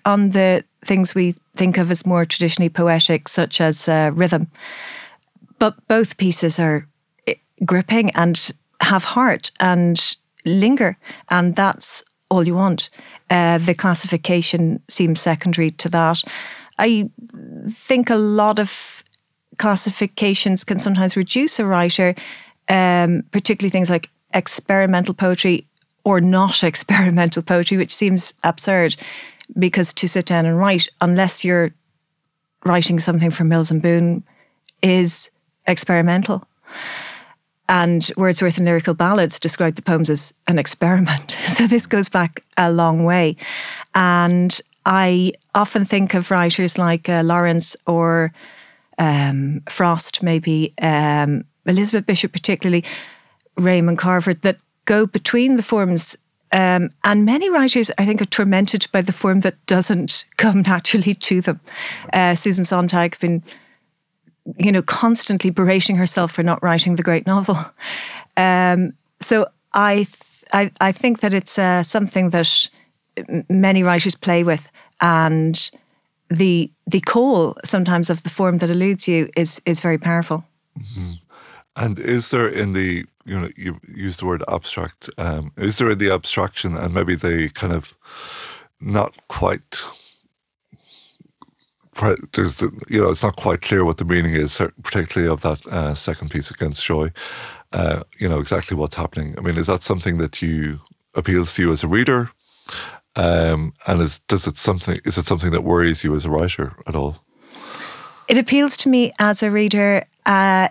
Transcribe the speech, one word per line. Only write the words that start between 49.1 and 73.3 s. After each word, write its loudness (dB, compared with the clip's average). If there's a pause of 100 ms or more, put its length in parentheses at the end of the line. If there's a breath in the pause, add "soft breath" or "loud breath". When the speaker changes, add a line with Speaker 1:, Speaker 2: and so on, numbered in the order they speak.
Speaker 1:
Frost, -2
maybe, 0 (100)
um, 0 (220)
Elizabeth 0
Bishop -2
particularly, -2 (720 loud breath)
Raymond 2
Carver, 0
that 0 (280)
go 2
between 0
the 0
forms. 0 (360)
Um, 2 (120)
and 4
many 2
writers, 2
I 2
think, 0
are 0
tormented 0
by 2
the -2
form 2
that -2
doesn't 0
<laughs> -10
come 2
naturally 0
to 0
them. -4 (540 loud breath)
Uh, 4
Susan 2
Sontag, 0
been 0 (1160 loud breath)
you 2
know, 2
constantly 0
berating 2
herself 0
for -2
not 0
writing 2
the -2
great 0
novel. 2 (800 loud breath)
Um, 2 (260)
so 2 (260)
I 2 (100)
th-, -20 (100)
I, 2
I 4
think -2
that 0
it's, -2
uh, 2
something 0
that 2 (480 soft breath)
m-, -6